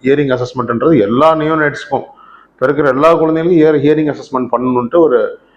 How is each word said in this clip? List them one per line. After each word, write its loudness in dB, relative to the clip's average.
ஹியரிங் 0
அசஸ்மெண்ட்ன்றது -2
எல்லா 2
நியோனேட்ஸ்க்கும், -4
இப்ப -10
இருக்கிற 0
எல்லா 2
குழந்தைங்களுக்கும் 2
ஹியரிங் 0
அசஸ்மெண்ட் -6
பண்ணணுன்ட்டு -2
ஒரு, 0